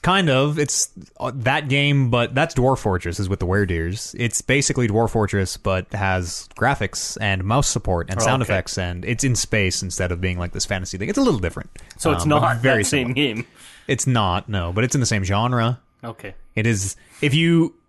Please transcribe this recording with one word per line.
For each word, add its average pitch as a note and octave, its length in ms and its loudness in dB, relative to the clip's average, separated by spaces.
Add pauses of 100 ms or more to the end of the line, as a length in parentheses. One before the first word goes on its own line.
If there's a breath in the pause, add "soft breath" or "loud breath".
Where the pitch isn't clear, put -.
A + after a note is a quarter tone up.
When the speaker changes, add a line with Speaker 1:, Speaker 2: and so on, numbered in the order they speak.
Speaker 1:
Kind F#3 240 4
of. C#3+ 300 2
It's, - 320 -2 (280)
uh, B2 160 -6
that C3+ 360 -2
game, C#3+ 400 4
but A#2+ 240 2
that's D3+ 200 0
Dwarf C3 240 2
Fortress F2+ 400 -2
is G2+ 100 -2
with F#2+ 120 -2
the F2+ 60 0
Werediers. F2+ 720 0
It's A#2 240 -2
basically C3 440 2
Dwarf A2 240 2
Fortress, G2+ 460 0
but F#2 380 -2
has F#2 520 -2 (100)
graphics - 680 -2
and G2 200 0
mouse A#2 260 2
support F2 420 -2
and G2 100 -4
Speaker 2:
Oh, - 20 0
Speaker 1:
sound B2 200 2
Speaker 2:
okay. G#2 100 -2
Speaker 1:
effects, F#2+ 240 -2
and F2 300 -4
it's A2+ 180 -2
in C3 100 2
space G2+ 480 0
instead F2+ 300 -4
of F2 80 -4
being, F2+ 180 -2
like, F2 140 -6
this - 140 -4
fantasy F#2 320 -6
thing. G#2 100 -6
It's G3+ 80 -2
a C#4 60 4
little G3 180 2
different. - 300 -6 (260 loud breath)
Speaker 2:
So D#3+ 160 0
it's - 120 0
Speaker 1:
Um, D3+ 40 2
but D3 120 4
Speaker 2:
not C#3 180 2
Speaker 1:
very A#2 240 4
Speaker 2:
that - 60 0
same B2+ 260 0
Speaker 1:
similar. - 0 -
Speaker 2:
game. A#2+ 320 -2 (420 loud breath)
Speaker 1:
It's C3+ 180 0
not, G#2 400 2
no, F2 280 -2
but A2 100 2
it's B2 100 -2
in D3 60 2
the A#2 60 2
same G2+ 180 0
genre. A#2 560 0 (240)
Speaker 2:
Okay. A2 300 -14 (200)
Speaker 1:
It G#2+ 120 0
is, G2 300 0 (260 loud breath)
if C#3+ 100 2
you E3 420 4 (140)